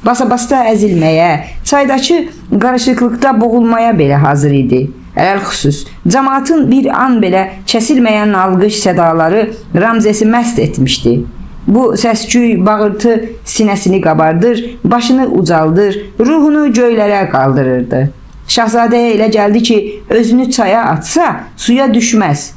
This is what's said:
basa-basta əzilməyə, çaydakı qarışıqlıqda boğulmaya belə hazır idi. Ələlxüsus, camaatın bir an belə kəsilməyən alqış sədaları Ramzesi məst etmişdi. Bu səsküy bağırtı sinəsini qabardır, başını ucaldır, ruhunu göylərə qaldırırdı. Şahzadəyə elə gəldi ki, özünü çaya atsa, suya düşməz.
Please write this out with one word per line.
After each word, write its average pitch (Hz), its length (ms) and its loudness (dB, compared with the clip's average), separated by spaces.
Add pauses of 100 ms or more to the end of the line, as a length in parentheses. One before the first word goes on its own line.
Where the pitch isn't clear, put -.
basa-basta 240 680 0
əzilməyə, 165 640 2 (240)
çaydakı 285 600 0 (360)
qarışıqlıqda 247 800 0
boğulmaya 233 500 2
belə 147 220 2
hazır 143 380 2
idi. 131 380 0 (280)
Ələlxüsus, 175 720 -2 (200)
camaatın 269 640 0
bir 269 220 2
an 254 280 0
belə 190 260 0 (180)
kəsilməyən 220 720 0
alqış 190 380 0 (100)
sədaları 170 600 2 (280)
Ramzesi 214 500 2
məst 233 360 0
etmişdi. 123 600 -2 (440)
Bu 226 300 2
səsküy 226 680 0
bağırtı 214 600 0 (200)
sinəsini 196 560 0
qabardır, 170 640 0 (180)
başını 240 440 0
ucaldır, 175 680 0 (220)
ruhunu 302 480 2
göylərə 214 640 0
qaldırırdı. 131 760 0 (380)
Şahzadəyə 233 680 2
elə 214 180 2
gəldi 208 300 2
ki, 214 460 0
özünü 240 420 2
çaya 226 340 0
atsa, 220 560 -2 (160)
suya 262 280 2
düşməz. 214 720 0